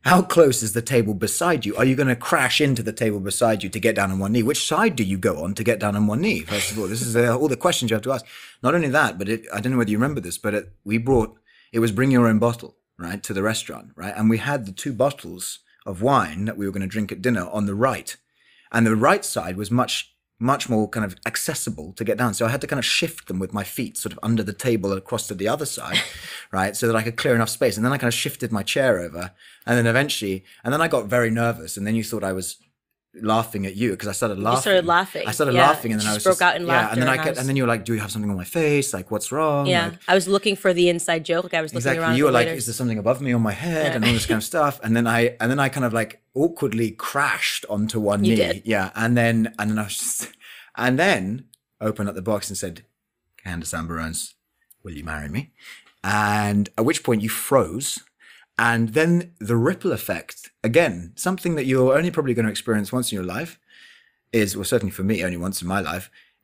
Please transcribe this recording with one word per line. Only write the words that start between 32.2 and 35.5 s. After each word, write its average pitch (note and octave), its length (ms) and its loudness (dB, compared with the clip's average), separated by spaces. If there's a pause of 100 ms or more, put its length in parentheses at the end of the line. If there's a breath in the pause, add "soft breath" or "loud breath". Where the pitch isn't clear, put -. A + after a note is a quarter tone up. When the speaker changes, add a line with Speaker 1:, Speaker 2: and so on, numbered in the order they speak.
Speaker 1:
I F#2+ 100 -2
was F#2 240 -8 (640)
laughing A2 440 0
at F#2+ 100 -6
you G#2+ 220 0
'cause - 100 -8
I G2+ 60 -4
started G#2 240 -2
Speaker 2:
You G2 80 -4
Speaker 1:
laughing. B2 160 2
Speaker 2:
started F#3 240 4
laughing. F3 420 0
Speaker 1:
I - 60 -4
started C#3+ 200 2